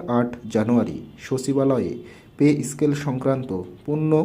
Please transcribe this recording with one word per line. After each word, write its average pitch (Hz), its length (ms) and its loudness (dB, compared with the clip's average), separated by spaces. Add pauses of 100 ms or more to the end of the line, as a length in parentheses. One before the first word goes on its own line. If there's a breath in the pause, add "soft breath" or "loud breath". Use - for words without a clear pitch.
আট 120 200 2 (220)
জানুয়ারি 110 460 2 (220)
সচিবালয়ে 131 720 0 (440 loud breath)
পে 143 120 4 (160)
স্কেল 147 300 0 (120)
সংক্রান্ত 131 440 -2 (320)
পূর্ণ 156 300 -2 (140)